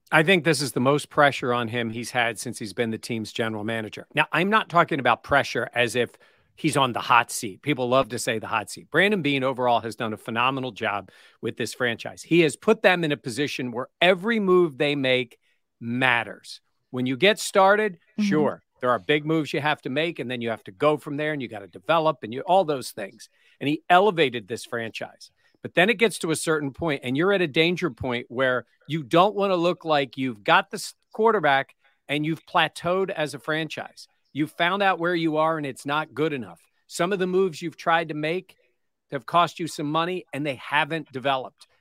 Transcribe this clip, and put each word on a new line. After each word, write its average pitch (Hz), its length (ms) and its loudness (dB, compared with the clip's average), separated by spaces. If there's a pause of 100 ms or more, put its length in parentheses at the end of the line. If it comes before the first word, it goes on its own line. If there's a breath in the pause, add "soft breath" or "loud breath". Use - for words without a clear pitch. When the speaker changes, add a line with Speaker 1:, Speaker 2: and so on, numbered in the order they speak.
(120)
Speaker 1:
I 160 100 6
think 170 220 4
this 147 180 2
is 135 100 -4
the 147 80 -2
most 139 300 0
pressure 139 420 2
on 120 160 -2
him 117 220 -4
he's 113 220 -8
had 117 260 0
since 113 200 -10
he's 101 140 -10
been 117 180 -2
the 110 80 -4
team's 110 340 -8
general 110 320 -4
manager. 110 500 -6
Now, 151 180 2
I'm 165 160 2
not 214 200 2
talking 160 320 2
about 120 240 2
pressure 131 500 0
as 120 220 0
if 120 140 0 (440 soft breath)
he's 147 220 -2
on 131 160 2
the 104 80 -4
hot 120 300 2
seat. 98 320 -10
People 127 260 -2
love 123 220 2
to 120 80 -6
say 117 200 -4
the - 80 -12
hot 107 240 -4
seat. - 200 -18
Brandon 190 320 2
Beane 139 220 0
overall 123 360 2
has 110 160 -8
done 113 160 -4
a 104 60 -8
phenomenal 127 520 -2
job 101 400 -6 (300 soft breath)
with 113 160 -6
this 117 180 -6
franchise. 117 480 -4
He 170 180 2
has 151 160 2
put 220 260 0
them 180 220 4
in 147 80 0
a 143 40 -2
position 127 540 -6
where 120 180 -8 (140)
every 196 360 4
move 180 380 4
they 147 180 0
make 127 440 0 (420)
matters. 117 800 -2 (300)
When 127 160 -2
you 131 100 -2
get 196 220 4
started, 202 600 2 (200)
Speaker 2:
Mm-hmm. 208 60 2
Speaker 1:
sure, 151 380 2 (180)
there 127 100 0
are 120 80 2
big 147 260 0
moves 151 300 -2
you 156 60 -2
have 147 220 -2
to 143 80 -8
make, 165 280 -4
and 123 120 -8
then 120 120 -6
you 113 80 -2
have 110 140 -6
to 107 80 -18
go 147 260 2
from 147 180 -10
there, 151 160 -2
and 147 80 -6
you 120 80 -8
gotta 101 200 -14
develop, 156 540 0
and 107 120 -8
you, 135 80 -8
all 185 220 4
those 143 260 -4
things. 107 400 -14 (300 soft breath)
And 135 80 -4
he 151 200 -2
elevated 165 580 4
this 110 200 -8
franchise. - 640 -12 (320)
But - 120 -10
then 180 140 4
it 220 100 0
gets 208 200 0
to 165 140 -2
a 147 40 -2
certain 147 360 -2
point, 151 300 -4
and 127 140 -4
you're 180 160 2
at 196 80 2
a 180 60 0
danger 165 440 0
point 123 380 -6
where 127 380 -2 (220)
you 156 140 -4
don't 170 340 4
wanna 196 200 0
look 170 280 0
like 143 340 0
you've 120 260 -6
got 175 260 4
this - 240 -12 (180)
quarterback 160 640 2 (340)
and 151 180 -2
you've 160 180 -4
plateaued 175 680 0
as 151 220 -4
a 139 60 -10
franchise. 156 680 -8 (260)
You've 147 180 -2
found 180 300 0
out 190 160 2
where 170 160 0
you 160 220 0
are, 160 220 2
and 147 80 -6
it's 127 200 -10
not 151 280 -2
good 151 180 0
enough. 104 280 -10 (280)
Some 175 240 -2
of 202 80 -2
the 185 60 0
moves 180 360 0
you've 165 140 -8
tried 165 320 0
to 160 60 -8
make 156 420 -6 (560)
have 139 140 -8
cost 170 340 2
you 165 80 -4
some 147 220 -6
money, 170 420 -2
and 139 120 -6
they 139 120 -4
haven't 151 560 -2
developed. 131 560 -4 (120)